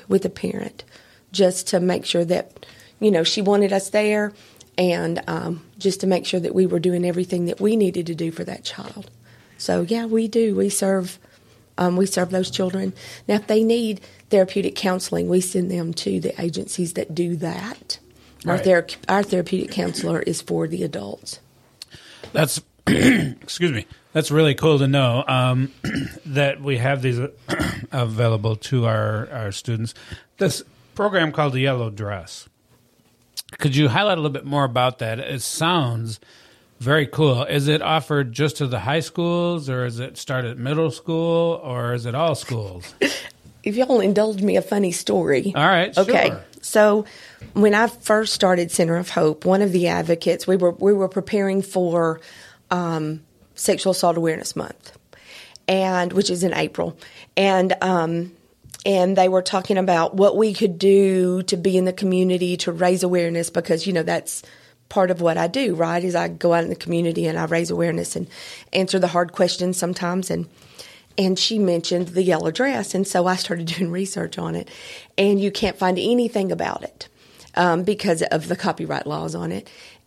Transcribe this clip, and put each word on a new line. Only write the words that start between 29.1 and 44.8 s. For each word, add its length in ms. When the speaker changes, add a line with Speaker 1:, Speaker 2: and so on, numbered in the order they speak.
Speaker 2:
our 220
students. 420
This 240
program 380
called 200
the 80
Yellow 300
Dress. 580
Could 160
you 140
highlight 300
a 20
little 120
bit 120
more 200
about 340
that? 200
It 240
sounds 800
very 260
cool. 380
Is 220
it 160
offered 500
just 260
to 80
the 140
high 200
schools, 680
or 160
is 120
it 200
start 260
at 140
middle 320
school, 760
or 300
is 120
it 80
all 200
schools? 680
<laughs> 40
Speaker 1:
If 120
y'all 240
indulge 400
me 160
a 60
funny 300